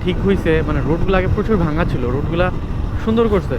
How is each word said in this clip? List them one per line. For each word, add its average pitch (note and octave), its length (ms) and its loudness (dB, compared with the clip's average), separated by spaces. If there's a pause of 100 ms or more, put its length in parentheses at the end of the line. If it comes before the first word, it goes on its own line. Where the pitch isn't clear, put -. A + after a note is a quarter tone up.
ঠিক F3+ 120 0 (100)
হইছে, E3+ 420 2
মানে, D3+ 180 0
রোডগুলো E3+ 320 2
আগে F#3 180 0
প্রচুর G#3+ 220 2
ভাঙা E3 280 0
ছিল, - 200 -2
রোডগুলা D3 460 0 (540)
সুন্দর A3+ 220 2
করছে। D#3 320 0